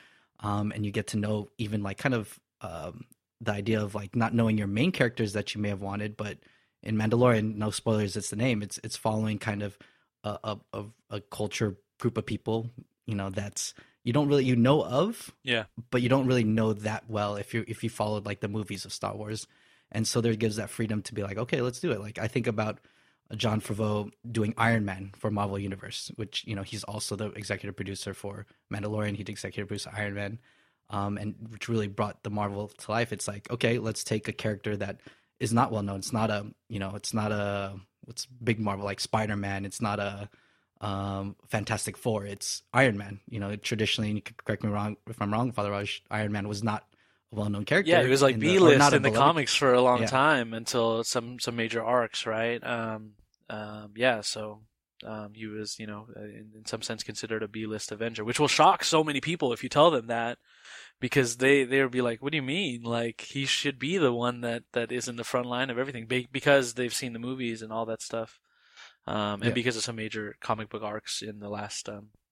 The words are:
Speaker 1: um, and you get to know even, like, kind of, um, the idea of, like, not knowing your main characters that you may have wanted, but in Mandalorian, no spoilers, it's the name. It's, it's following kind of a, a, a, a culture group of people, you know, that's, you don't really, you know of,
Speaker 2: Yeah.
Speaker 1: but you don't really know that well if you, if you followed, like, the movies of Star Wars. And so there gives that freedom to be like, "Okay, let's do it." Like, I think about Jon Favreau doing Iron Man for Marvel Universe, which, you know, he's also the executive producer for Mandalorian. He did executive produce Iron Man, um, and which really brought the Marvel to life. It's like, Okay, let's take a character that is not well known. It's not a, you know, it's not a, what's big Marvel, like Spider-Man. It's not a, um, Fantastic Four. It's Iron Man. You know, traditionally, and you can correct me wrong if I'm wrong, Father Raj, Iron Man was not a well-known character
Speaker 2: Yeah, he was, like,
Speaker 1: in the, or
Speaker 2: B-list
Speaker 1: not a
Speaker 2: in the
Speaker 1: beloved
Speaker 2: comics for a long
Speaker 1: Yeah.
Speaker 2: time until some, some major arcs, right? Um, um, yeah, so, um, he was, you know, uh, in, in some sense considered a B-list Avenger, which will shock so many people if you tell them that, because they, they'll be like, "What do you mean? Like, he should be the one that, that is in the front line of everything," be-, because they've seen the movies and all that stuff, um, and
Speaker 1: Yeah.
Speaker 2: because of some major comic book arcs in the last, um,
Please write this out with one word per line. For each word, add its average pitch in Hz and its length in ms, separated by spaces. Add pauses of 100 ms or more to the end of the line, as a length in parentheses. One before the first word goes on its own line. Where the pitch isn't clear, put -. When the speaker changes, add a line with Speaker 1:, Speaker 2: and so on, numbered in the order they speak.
(400)
Speaker 1:
um, 104 300
and 107 160
you 101 60
get 104 160
to - 80
know 104 320 (100)
even, 107 240
like, 98 160
kind 135 160
of, 107 240 (220)
um, 85 440 (360)
the 107 120
idea 107 300
of, 101 120
like, 104 220
not 113 180
knowing 113 240
your 101 80
main 113 260
characters 113 420
that 104 200
you 107 60
may 104 80
have 101 140
wanted, 104 340
but 104 220 (440)
in 110 140
Mandalorian, 110 600
no 104 140
spoilers, 104 460
it's 101 140
the 101 60
name. 113 260
It's, 101 200
it's - 140
following 110 420
kind 101 240
of 101 160 (460)
a, 104 200
a, 104 140 (140)
a, 104 120 (260)
a 104 100
culture 104 560 (240)
group 117 160
of 110 100
people, 113 440 (360)
you 110 80
know, 98 160
that's, 101 440 (300)
you 117 100
don't 143 140
really, 139 160
you 127 120
know 127 260
of, 147 500 (100)
Speaker 2:
Yeah. 117 220 (260)
Speaker 1:
but 127 100
you 123 80
don't 131 180
really 127 180
know 110 280
that 107 380
well 104 260
if 101 160
you, 113 160
if 113 160
you 110 60
followed, 107 340
like, 101 160
the 107 80
movies 101 380
of 92 60
Star 101 220
Wars. 107 320 (460)
And 110 160
so 123 140
there 117 120
gives 107 220
that 107 140
freedom 107 320
to - 120
be 104 80
like, 98 160
"Okay, 127 220
let's 123 180
do 170 140
it." 104 80
Like, 107 180
I 110 80
think 120 220
about 107 320 (560)
Jon 107 240
Favreau 107 500 (180)
doing 110 300
Iron 113 260
Man 98 320
for 110 140
Marvel 101 300
Universe, 95 560
which, - 280
you 107 120
know, 98 80
he's 104 200
also 104 300
the 104 180
executive 101 440
producer 98 360
for 101 340 (260)
Mandalorian. 104 440
He 104 60
did 92 60
executive 98 400
produce 101 180
Iron 104 280
Man, 101 240 (520)
um, 101 280
and 107 180 (140)
which 107 180
really 110 180
brought 101 380
the 104 60
Marvel 104 360
to - 240
life. 117 220
It's - 160
like, 101 200
Okay, 120 300
let's 110 240
take 107 240
a 107 60
character 107 440
that 98 240 (380)
is 110 140
not 120 180
well 107 140
known. 98 140
It's - 140
not 110 180
a, 104 160 (220)
you 107 120
know, 98 160
it's - 180
not 107 160
a, 101 480 (260)
what's - 220
big 117 320
Marvel, 101 260
like 101 140
Spider-Man. 101 640
It's 98 160
not 104 200
a, 101 280 (520)
um, 98 560 (120)
Fantastic 104 480
Four. 110 300
It's - 360 (100)
Iron 123 260
Man. 101 300
You 110 120
know, 101 160
traditionally, 107 540
and 104 80
you - 40
can - 220
correct 107 200
me 107 60
wrong 104 260 (120)
if 113 120
I'm 104 120
wrong, 120 200
Father 104 180
Raj, 101 400
Iron 107 220
Man 104 160
was 104 140
not 107 220 (480)
a 110 40
well-known 104 280
character 160 260
Speaker 2:
Yeah, 165 120
he 127 60
was, 135 140
like, 135 120
Speaker 1:
in 110 60
the, 147 80
or 180 120
Speaker 2:
B-list 151 180
Speaker 1:
not 143 140
a 147 40
Speaker 2:
in 143 60
the - 80
Speaker 1:
beloved 117 160
Speaker 2:
comics 156 280
for 131 200
a 123 60
long 123 220
Speaker 1:
Yeah. 110 40
Speaker 2:
time 131 480
until 113 500
some, 120 360
some 120 160
major 113 260
arcs, 117 440
right? 117 380
Um, 113 480 (380)
um, 107 460
yeah, 117 240
so, 107 420 (420)
um, 107 300
he 110 120
was, 107 320
you 110 80
know, 107 200 (100)
uh, 107 40
in, 107 360
in 107 100
some 113 160
sense 110 200
considered 110 400
a 107 60
B-list 107 440
Avenger, 110 320
which 120 140
will 147 100
shock 170 360
so 160 180
many 147 180
people - 320
if 113 100
you 127 60
tell 156 220
them 120 160
that, 117 320 (600)
because 123 380
they, 135 260
they'll 135 260
be 127 100
like, 117 220
"What 143 100
do 160 40
you 147 60
mean? 131 400
Like, 117 380
he - 240
should 135 340
be 151 200
the 139 160
one 120 260
that, 120 220 (100)
that 117 180
is 120 180
in 120 80
the 117 80
front 123 220
line 123 220
of 120 100
everything," 127 280
be-, 123 260
because 135 420
they've 120 200
seen 123 180
the 113 60
movies 120 420
and 110 120
all 113 140
that 113 140
stuff, - 400 (640)
um, 104 360
and - 40
Speaker 1:
Yeah. 120 40
Speaker 2:
because 117 260
of 107 60
some 117 140
major 110 440
comic 110 300
book 107 120
arcs 107 400
in 107 180
the 101 100
last, 104 400
um, 104 180 (240)